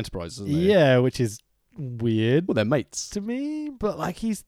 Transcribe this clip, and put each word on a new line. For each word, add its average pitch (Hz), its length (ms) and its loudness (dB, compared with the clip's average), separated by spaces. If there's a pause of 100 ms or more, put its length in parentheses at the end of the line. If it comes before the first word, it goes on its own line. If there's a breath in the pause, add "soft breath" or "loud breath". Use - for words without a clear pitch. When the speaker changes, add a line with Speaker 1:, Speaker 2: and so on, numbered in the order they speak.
Speaker 1:
Enterprises, 87 360 -10
hasn't 143 140 -2
he? 175 160 2
Speaker 2:
Yeah, 143 280 6
which 127 200 2
is 110 200 -2 (400)
weird 120 680 0
Speaker 1:
Well, 190 100 -2
they're 107 100 2
mates. - 440 -2
Speaker 2:
to 208 120 -6
me, 294 480 -6
but, 214 280 -4
like, 165 180 -6
he's 226 320 -6